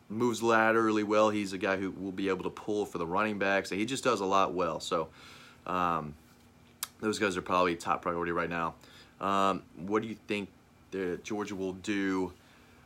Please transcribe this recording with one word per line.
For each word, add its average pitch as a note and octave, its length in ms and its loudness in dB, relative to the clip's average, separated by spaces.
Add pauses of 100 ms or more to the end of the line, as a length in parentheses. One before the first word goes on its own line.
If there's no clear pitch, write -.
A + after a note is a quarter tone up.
moves A2 320 0
laterally A2 600 4
well. G#2+ 260 6
He's G#2 220 -2
a G2 60 -6
guy F#2+ 180 0
who F#2+ 160 -4
will F#2+ 220 -8
be G2 160 -2
able F#2 140 0
to F#2 60 -2
pull G#2 360 -4
for F#2 120 -10
the E2+ 100 -4
running G2+ 320 0
back. G2 260 2
So F2+ 100 -6
he G#2 100 0
just B2+ 200 -4
does A#2 160 2
a G2 40 -2
lot F#2+ 280 2
well. E2+ 260 -2
So, E2 300 -2 (560)
um, E2+ 480 0 (880)
those G#2+ 180 0
guys G2+ 160 2
are F2+ 60 -2
probably F2+ 340 2
top - 280 -4
priority E2+ 280 -2
right E2+ 180 -2
now. E2 260 -4 (440)
Um, G2 440 2 (120)
what G#2 280 -2
do A#2 40 -8
you G#2+ 80 -8 (120)
think G2+ 200 -2 (440)
the F2+ 320 -4
Georgia G#2 320 -6
will F#2 180 -4
do F#2+ 580 -2 (540)